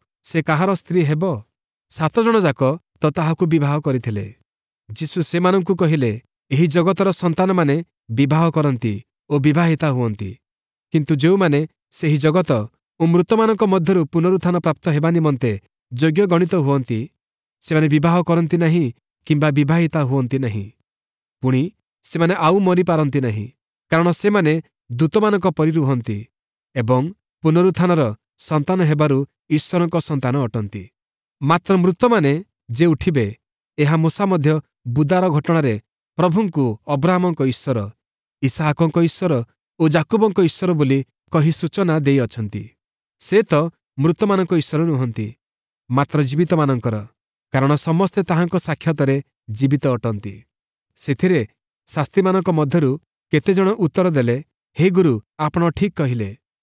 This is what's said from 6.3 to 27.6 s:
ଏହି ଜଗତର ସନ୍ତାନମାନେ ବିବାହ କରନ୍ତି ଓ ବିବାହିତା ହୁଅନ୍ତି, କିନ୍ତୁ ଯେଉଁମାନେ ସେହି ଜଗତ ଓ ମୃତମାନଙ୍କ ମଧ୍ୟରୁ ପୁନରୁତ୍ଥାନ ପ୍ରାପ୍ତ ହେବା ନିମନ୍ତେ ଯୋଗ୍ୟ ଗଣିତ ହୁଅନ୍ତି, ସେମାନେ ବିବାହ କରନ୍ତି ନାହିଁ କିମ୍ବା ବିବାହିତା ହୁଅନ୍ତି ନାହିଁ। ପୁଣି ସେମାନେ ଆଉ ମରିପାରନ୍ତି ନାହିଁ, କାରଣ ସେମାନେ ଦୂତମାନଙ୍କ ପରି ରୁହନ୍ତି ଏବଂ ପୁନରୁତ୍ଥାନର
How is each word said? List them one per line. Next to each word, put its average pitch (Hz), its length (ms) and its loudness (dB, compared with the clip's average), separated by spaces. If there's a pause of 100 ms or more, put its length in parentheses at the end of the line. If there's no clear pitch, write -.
ଏହି 147 160 2
ଜଗତର 175 440 0
ସନ୍ତାନମାନେ 170 720 0 (260)
ବିବାହ 143 400 2
କରନ୍ତି 123 540 -2 (260)
ଓ 147 80 0
ବିବାହିତା 156 500 2
ହୁଅନ୍ତି, 113 420 -4 (640)
କିନ୍ତୁ 156 220 0
ଯେଉଁମାନେ 160 540 2 (220)
ସେହି 151 260 0
ଜଗତ 156 340 2 (500)
ଓ 165 60 2
ମୃତମାନଙ୍କ 220 580 2
ମଧ୍ୟରୁ 190 400 2
ପୁନରୁତ୍ଥାନ 175 540 0
ପ୍ରାପ୍ତ 165 300 -2
ହେବା 151 220 0
ନିମନ୍ତେ 151 400 0 (420)
ଯୋଗ୍ୟ 156 340 0
ଗଣିତ 175 280 0
ହୁଅନ୍ତି, 135 440 -2 (640)
ସେମାନେ 156 260 0
ବିବାହ 156 340 2
କରନ୍ତି 170 340 0
ନାହିଁ 170 280 2 (420)
କିମ୍ବା 151 240 2
ବିବାହିତା 156 520 0
ହୁଅନ୍ତି 131 360 -2
ନାହିଁ। 107 280 -6 (760)
ପୁଣି 131 200 2 (420)
ସେମାନେ 170 300 0
ଆଉ 170 240 2
ମରିପାରନ୍ତି 170 600 2
ନାହିଁ, 110 260 -4 (460)
କାରଣ 165 180 2
ସେମାନେ 190 420 2 (380)
ଦୂତମାନଙ୍କ 185 580 0
ପରି 160 220 0
ରୁହନ୍ତି 131 480 -2 (580)
ଏବଂ 127 260 0 (420)
ପୁନରୁତ୍ଥାନର 170 580 2 (360)